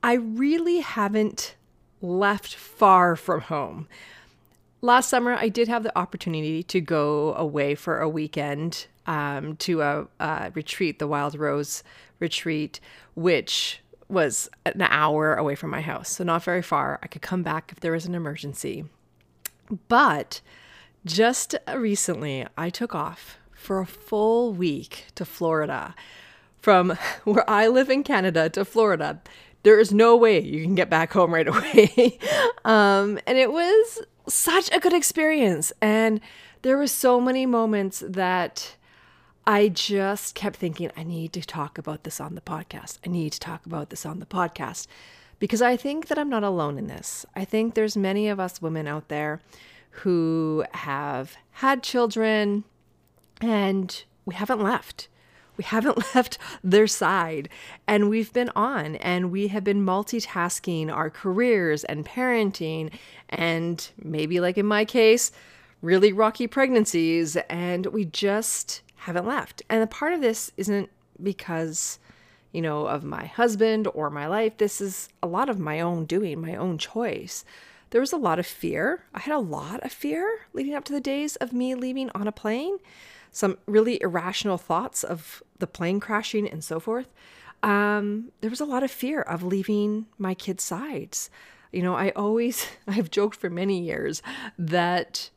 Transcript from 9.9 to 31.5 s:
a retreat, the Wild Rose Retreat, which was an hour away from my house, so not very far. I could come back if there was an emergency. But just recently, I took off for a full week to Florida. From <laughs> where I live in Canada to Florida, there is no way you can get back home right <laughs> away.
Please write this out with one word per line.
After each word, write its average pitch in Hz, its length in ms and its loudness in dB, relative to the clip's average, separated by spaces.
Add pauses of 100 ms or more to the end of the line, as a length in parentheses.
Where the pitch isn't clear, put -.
a 151 340 -4
retreat, 156 460 -4
the 151 80 -4
Wild 147 280 -2
Rose 147 480 -4 (360)
Retreat, 156 600 -4 (340)
which - 680 0 (280)
was 160 400 0 (160)
an - 160 -2
hour 151 540 2
away 143 200 -2
from 160 140 -10
my 143 120 -6
house, - 280 -8
so - 140 -6
not 165 200 0
very 175 180 -2
far. 143 420 -2
I - 40 -14
could - 140 -14
come 180 220 -4
back 160 280 -4
if - 80 -20
there 165 140 -2
was 165 120 -4
an 175 100 -6
emergency. 151 680 -8 (1000)
But 233 540 2 (640)
just 220 500 0 (200)
recently, 165 680 -2 (120)
I 170 120 -4
took 226 260 -6
off 160 420 -8 (140)
for 190 300 -4
a 185 40 -2
full 226 680 2
week 165 640 -4
to 180 100 -8
Florida. 156 680 -2 (680)
From 180 340 6 (120)
<laughs> - 160 -10
where 214 240 4
I 220 180 6
live 262 220 4
in 269 140 2
Canada 185 480 2
to 196 120 -2
Florida, 175 580 0 (420)
there 208 160 10
is 208 140 6
no 233 220 8
way 220 240 6
you 151 240 -4
can 185 120 0
get 180 140 2
back 165 220 2
home 175 220 4
right 160 140 2
<laughs> - 20 0
away. - 680 6 (460)